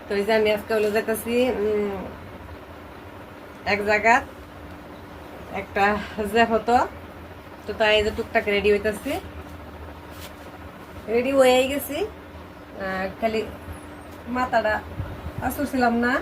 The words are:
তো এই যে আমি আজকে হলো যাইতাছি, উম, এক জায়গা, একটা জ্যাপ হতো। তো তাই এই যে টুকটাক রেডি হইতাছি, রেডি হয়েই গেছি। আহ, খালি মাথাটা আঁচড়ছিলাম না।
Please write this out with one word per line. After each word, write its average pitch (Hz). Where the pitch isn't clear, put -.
তো -
এই 202
যে 220
আমি 214
আজকে 208
হলো 214
যাইতাছি, 220
উম, 208
এক 202
জায়গা, 214
একটা 196
জ্যাপ 226
হতো। 233
তো -
তাই 214
এই 214
যে 214
টুকটাক 220
রেডি 202
হইতাছি, 208
রেডি 240
হয়েই 262
গেছি। 277
আহ, -
খালি 220
মাথাটা 233
আঁচড়ছিলাম 254
না। 240